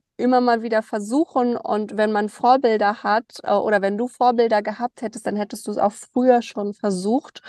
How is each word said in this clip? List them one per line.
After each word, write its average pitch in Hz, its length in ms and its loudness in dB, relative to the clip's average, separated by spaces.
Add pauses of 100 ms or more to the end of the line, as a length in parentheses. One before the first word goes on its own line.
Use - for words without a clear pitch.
(180)
immer 247 240 2
mal 233 200 2
wieder 220 220 -2
versuchen", 240 760 -2
und 208 400 -4
wenn 214 140 2
man 214 180 -2
Vorbilder 226 720 2
hat, 214 400 -2
äh, 208 100 0
oder 202 280 2
wenn 202 160 -2
du 247 100 -2
Vorbilder 233 540 2
gehabt 233 400 -8
hättest, 226 240 -10
dann 208 120 -4
hättest 208 300 -8
du's 208 120 -6
auch 208 140 2
früher 247 500 2
schon 208 320 -8
versucht. 202 720 -4